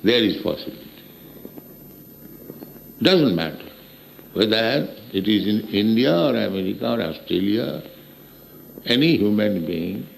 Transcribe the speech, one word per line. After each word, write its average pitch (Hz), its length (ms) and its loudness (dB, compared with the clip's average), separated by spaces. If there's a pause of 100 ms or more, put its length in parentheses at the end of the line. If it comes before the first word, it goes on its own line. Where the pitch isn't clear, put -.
there 107 220 4
is 92 180 -2
possibility. - 420 -8 (2250)
Doesn't 156 360 4
matter 80 280 -6 (680)
whether 113 540 2 (240)
it 95 140 -2
is 101 220 2
in 107 200 -2
India 113 460 2
or 170 220 2
America 98 560 -2
or 117 100 -2
Australia, 90 800 -2 (1040)
any 147 300 4
human 104 500 2
being 87 400 -6 (120)